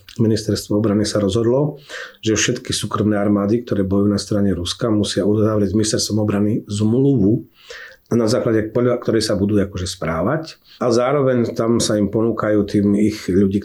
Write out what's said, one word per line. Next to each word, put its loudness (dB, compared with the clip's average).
ministerstvo 0
obrany 2
sa -2
rozhodlo, 0
že 2
všetky -2
súkromné -2
armády, 2
ktoré -2
bojujú 2
na 2
strane 0
Ruska, -4
musia 0
uzavrieť 0
s 0
ministerstvom -2
obrany -2
zmluvu, 2
na 2
základe, 0
podľa 0
ktorej 0
sa 0
budú 2
akože -2
správať. -4
A 0
zároveň 2
tam 2
sa 0
im 0
ponúkajú 0
tým 2
ich -2
ľudí, 2